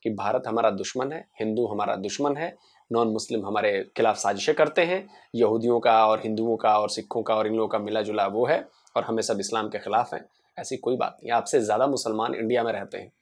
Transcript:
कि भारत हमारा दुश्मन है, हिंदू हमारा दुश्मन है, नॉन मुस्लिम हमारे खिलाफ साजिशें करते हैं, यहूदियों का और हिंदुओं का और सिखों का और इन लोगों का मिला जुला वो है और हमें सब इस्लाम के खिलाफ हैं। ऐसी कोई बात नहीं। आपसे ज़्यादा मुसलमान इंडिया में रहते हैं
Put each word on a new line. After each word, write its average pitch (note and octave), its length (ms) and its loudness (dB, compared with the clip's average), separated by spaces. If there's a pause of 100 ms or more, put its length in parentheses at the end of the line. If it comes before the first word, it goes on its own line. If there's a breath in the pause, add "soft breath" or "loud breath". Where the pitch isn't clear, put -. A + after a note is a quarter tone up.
कि A#2 60 0
भारत G#2+ 380 -2
हमारा A2+ 220 2
दुश्मन G#2+ 420 -6
है, D#3+ 160 -12 (120)
हिंदू A2 280 0
हमारा G#2 280 -2
दुश्मन C#3 420 -2
है, E3+ 180 -6 (360 soft breath)
नॉन A#2 160 2
मुस्लिम G#2+ 380 -4
हमारे G#2 400 0 (120)
खिलाफ A2 200 4
साजिशें G2+ 380 0
करते D3+ 260 2
हैं, F#3 280 0 (260 loud breath)
यहूदियों A#2 440 4
का A2+ 280 6
और A2 120 4
हिंदुओं A2 380 -2
का G#2+ 200 4
और G#2+ 120 2
सिखों A2 340 -6
का A2 120 0
और A2 120 0
इन A2 60 -2
लोगों A2+ 140 0
का G#2+ 120 0
मिला G#2 220 -2
जुला G#2 260 0
वो A2 200 0
है E3 200 0 (280 soft breath)
और A#2 80 0
हमें A2+ 180 -2
सब G#2+ 180 -2
इस्लाम G#2+ 280 -2
के G#2 120 -8
खिलाफ A2 340 -2
हैं। - 120 -10 (340)
ऐसी - 180 -8
कोई B2+ 200 -2
बात A#2 260 -4
नहीं। A#2 80 -4
आपसे A#2 280 2
ज़्यादा A2 280 2
मुसलमान A#2+ 460 -2
इंडिया A#2 300 0
में A2+ 100 -2
रहते G2+ 240 -8
हैं F#2+ 140 -14 (100)